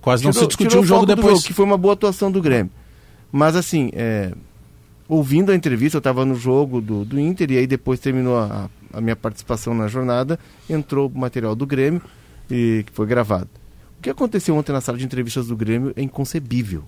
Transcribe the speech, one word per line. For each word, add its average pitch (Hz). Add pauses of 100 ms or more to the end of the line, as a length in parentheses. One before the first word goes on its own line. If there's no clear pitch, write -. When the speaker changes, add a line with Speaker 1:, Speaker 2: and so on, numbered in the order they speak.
Speaker 1:
Quase 123
não 143
Speaker 2:
Tirou, 185
Speaker 1:
se 165
discutiu 202
Speaker 2:
tirou 226
Speaker 1:
o -
jogo 185
Speaker 2:
o 190
foco 202
do -
Speaker 1:
depois. 214
Speaker 2:
jogo, 160
que 170
foi 196
uma 202
boa 190
atuação 202
do 190
Grêmio. 123 (600)
Mas 151
assim, 165
é... 104 (760)
ouvindo 156
a 190
entrevista, 151
eu 143
tava 131
no 131
jogo 127
do, 107
do 123
Inter 160
e 127
aí 127
depois 127
terminou 127
a, 104 (240)
a -
minha 113
participação 113
na 110
jornada, 127 (320)
entrou 143
o -
material 117
do 127
Grêmio, 139 (500)
e, 113
que -
foi 107
gravado. 107 (520)
O -
que -
aconteceu 220
ontem 147
na 135
sala 120
de 131
entrevistas 127
do 117
Grêmio 113
é -
inconcebível. 123